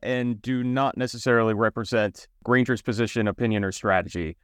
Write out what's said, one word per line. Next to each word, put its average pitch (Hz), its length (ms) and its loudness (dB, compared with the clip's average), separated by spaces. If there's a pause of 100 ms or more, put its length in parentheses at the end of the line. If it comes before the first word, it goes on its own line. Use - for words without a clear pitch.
and 123 400 -4
do 127 200 -2
not 127 360 0
necessarily 117 560 2
represent 107 760 0 (160)
Grainger's 123 380 2
position, 113 440 0
opinion, 104 380 0
or 95 80 -2
strategy. 90 720 -2